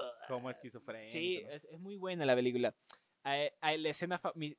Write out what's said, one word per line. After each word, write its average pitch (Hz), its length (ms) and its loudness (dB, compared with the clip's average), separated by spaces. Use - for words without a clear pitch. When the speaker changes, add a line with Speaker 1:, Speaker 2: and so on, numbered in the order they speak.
Speaker 1:
como 127 180 -4
Speaker 2:
"Uah". 127 60 -4
Speaker 1:
esquizofrénico, 113 600 -12
Speaker 2:
Sí, 170 320 0
Speaker 1:
¿no? 120 60 -12
Speaker 2:
es, 147 160 -12
es 160 120 -16
muy 196 180 -10
buena 180 300 -2
la 131 80 8
película. 123 400 4
A, 139 120 2
a 156 160 4
la 156 120 0
escena 175 300 0
fa-, 175 160 -2
mi, 151 240 -6